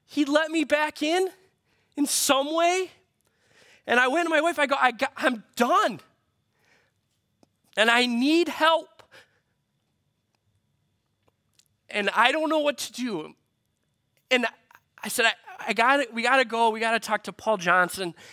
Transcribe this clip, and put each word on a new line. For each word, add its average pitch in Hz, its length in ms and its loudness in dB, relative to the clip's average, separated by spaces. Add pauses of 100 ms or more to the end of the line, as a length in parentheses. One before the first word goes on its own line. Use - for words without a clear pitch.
he'd 285 200 -2
let 302 220 0
me 320 140 -2
back 294 400 -2
in, 359 260 0 (680)
in 285 120 -2
some 285 480 0
way." 349 340 2 (960)
And - 140 2
I 254 80 2
went 330 180 0
to 330 60 -6
my 302 100 2
wife, 339 160 0
I 294 80 0
go, 277 160 -2
"I 254 80 4
got, 240 260 -4
I'm 247 280 -2 (120)
done. 269 440 0 (1800)
And 220 140 2
I 247 160 2
need 294 400 0
help. 320 560 -2 (2750)
And 202 280 -4
I 240 160 4
don't 311 180 -2
know 311 100 0
what 294 200 -2
to - 140 -12
do." 175 420 -8 (960)
And 247 160 2 (560)
I - 40 -10
said, 226 180 0
"I, 214 80 2 (340)
I 226 60 -2
gotta, 247 380 2
we 226 120 -6
gotta 254 220 4
go. 226 260 0
We 220 80 -6
gotta 226 200 0
talk 214 260 -4
to 190 60 -10
Paul 220 260 -4
Johnson." 175 580 0 (180)